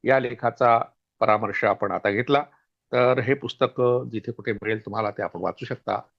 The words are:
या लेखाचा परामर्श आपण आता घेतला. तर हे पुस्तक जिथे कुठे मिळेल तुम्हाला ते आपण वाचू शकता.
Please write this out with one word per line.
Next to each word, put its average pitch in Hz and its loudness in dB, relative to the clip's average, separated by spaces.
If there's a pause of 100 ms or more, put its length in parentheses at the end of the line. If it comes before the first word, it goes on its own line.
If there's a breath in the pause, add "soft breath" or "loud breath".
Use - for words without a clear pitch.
या 135 4
लेखाचा 120 2 (380)
परामर्श 107 2
आपण 101 0
आता 90 0
घेतला. 127 0 (480 soft breath)
तर 123 4
हे 120 0
पुस्तक 127 -2 (300)
जिथे 113 -8
कुठे 110 -6
मिळेल 107 -6
तुम्हाला 107 -4
ते 101 -6
आपण 87 -8
वाचू 87 -6
शकता. - -6 (180)